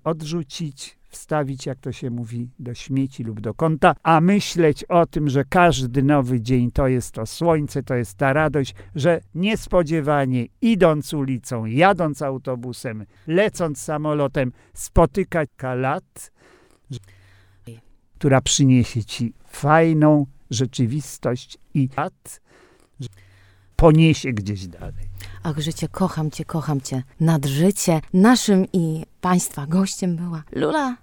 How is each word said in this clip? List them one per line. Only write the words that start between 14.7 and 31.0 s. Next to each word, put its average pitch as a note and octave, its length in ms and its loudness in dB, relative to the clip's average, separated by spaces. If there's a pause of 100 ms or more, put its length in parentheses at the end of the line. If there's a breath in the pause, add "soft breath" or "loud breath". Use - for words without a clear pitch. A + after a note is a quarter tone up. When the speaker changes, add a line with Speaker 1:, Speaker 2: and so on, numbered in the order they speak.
Speaker 1:
spotykać E3+ 840 0
kalat, C3 760 -6 (580 soft breath)
że, B2+ 80 -10 (1200 soft breath)
która C3 220 4
przyniesie B2+ 640 2
ci - 280 -6 (160)
fajną D3+ 760 4 (240)
rzeczywistość B2+ 1080 -4 (160)
i C3+ 140 0
kat, - 520 -8 (600 soft breath)
że B2 80 -12 (680 soft breath)
poniesie D#3 560 6
gdzieś G2+ 340 -6
dalej. E2+ 420 -12 (340 loud breath)
Speaker 2:
Ach, D#3 160 -4
życie, D#3 300 -6
kocham D#3+ 420 -2
cię, D#3 140 -10
kocham D3 360 -4
cię, C3 220 -6 (180)
nad D#3+ 260 2
życie. D#3+ 540 0 (120)
Naszym G3 600 4
i D#3+ 320 -2 (160)
państwa F3+ 460 -2
gościem F3+ 500 -2
była E3 260 -8 (100)
Lula C4 500 -2